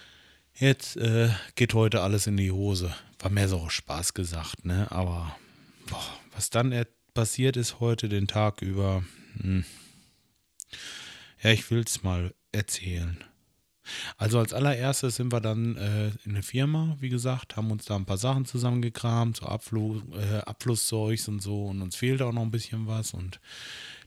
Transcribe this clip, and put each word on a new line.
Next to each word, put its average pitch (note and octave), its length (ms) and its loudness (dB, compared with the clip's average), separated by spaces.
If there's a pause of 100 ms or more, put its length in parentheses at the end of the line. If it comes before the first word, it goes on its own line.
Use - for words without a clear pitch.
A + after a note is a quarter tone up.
(540)
Jetzt, - 440 2
äh, A#2 320 4 (260)
geht - 180 4
heute A2 280 6
alles G2 260 2
in G2+ 100 2
die F#2+ 140 2
Hose.“ F#2+ 420 0 (260)
War F#2+ 120 0
mehr G2+ 180 4
so F#2 100 2
aus D#2+ 140 -4
Spaß - 400 -4
gesagt, E2 520 -4
ne? F#2 260 2
Aber, F2 440 -2 (540)
boah, - 280 -8 (140)
was - 180 -6
dann B2 220 4
er-, A#2+ 160 0 (260)
passiert B2+ 440 2
ist A#2+ 220 -2
heute A#2 280 2
den G2+ 200 2
Tag G#2+ 340 2
über, F#2+ 420 0 (380)
hm. F#2+ 240 2 (1800)
Ja, A2 100 6
ich G#2 180 2
will's A#2 340 0
mal F2+ 300 0 (180)
erzählen. F2 720 -4 (920)
Also A2+ 220 4
als A2+ 140 2
allererstes C3 600 2
sind B2 160 0
wir A#2+ 100 2
dann, A2+ 360 0
äh, G#2+ 300 0 (180)
in G#2 60 -6
eine G2 120 -2
Firma, D#3 560 0
wie C3 100 -4
gesagt, B2+ 460 -2
haben A2 160 0
uns G#2+ 140 -4
da G#2 100 -2
ein F#2+ 100 0
paar F#2+ 120 0
Sachen C3 280 2
zusammengekramt, A#2+ 920 0
so - 80 -10
Abflu-, G#2+ 560 -2 (120)
äh, G2+ 260 0
Abflusszeugs A2 880 0
und G#2 140 -4
so, G2+ 260 -4
und G2 140 -4
uns F#2 140 -6
fehlt C3 260 2
auch B2 100 0
noch A#2 100 -2
ein A2+ 100 -2
bisschen A2+ 360 -4
was A2 260 -2
und F2+ 260 -8 (680)